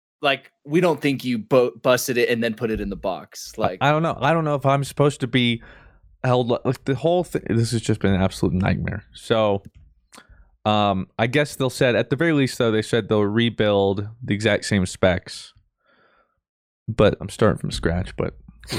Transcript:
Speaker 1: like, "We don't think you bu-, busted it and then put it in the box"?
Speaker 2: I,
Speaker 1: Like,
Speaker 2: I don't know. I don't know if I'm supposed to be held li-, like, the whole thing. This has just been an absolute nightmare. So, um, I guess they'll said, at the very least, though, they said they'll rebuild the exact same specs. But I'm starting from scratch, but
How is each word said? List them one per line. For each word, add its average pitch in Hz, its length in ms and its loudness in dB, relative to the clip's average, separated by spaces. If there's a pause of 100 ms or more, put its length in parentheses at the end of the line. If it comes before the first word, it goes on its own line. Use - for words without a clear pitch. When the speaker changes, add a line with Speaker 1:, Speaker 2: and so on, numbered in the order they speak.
(220)
Speaker 1:
like, 139 300 -2 (120)
"We 156 160 0
don't 165 220 2
think 139 240 -2
you 123 140 -2
bu-, 123 320 2 (100)
busted 123 360 0
it 117 120 2
and 113 140 0
then 117 100 -2
put 113 180 -4
it 107 80 -4
in 101 100 -6
the 98 60 -8
box"? 87 640 -10
Speaker 2:
I, 107 40 -8
Speaker 1:
Like, 95 200 -2
Speaker 2:
I 139 100 4
don't 156 120 0
know. 156 180 -2
I 147 120 2
don't 165 120 0
know 147 100 0
if 139 100 -4
I'm 139 200 2
supposed 143 360 0
to 131 60 -2
be 120 340 0 (600)
held 123 260 2
li-, 120 140 0
like, - 220 -2
the 135 100 0
whole 170 300 0
thing. - 240 -6
This 113 220 0
has 117 100 -2
just - 180 -2
been 98 140 2
an 92 80 2
absolute 95 340 0
nightmare. 92 480 -2 (100)
So, 107 480 0 (1000)
um, 101 460 2 (100)
I 117 80 2
guess 143 300 -2
they'll 131 120 -2
said, 123 260 2
at 117 140 0
the 139 60 -2
very 165 160 2
least, 139 260 2
though, 117 140 2
they 107 100 2
said 110 280 -2
they'll 104 160 4
rebuild 104 840 2 (160)
the 113 100 -4
exact 104 300 2
same 98 220 0
specs. - 680 -2 (1300)
But 110 320 2
I'm 90 80 -8
starting - 320 0
from - 120 -8
scratch, 85 440 -4
but - 220 -6 (420)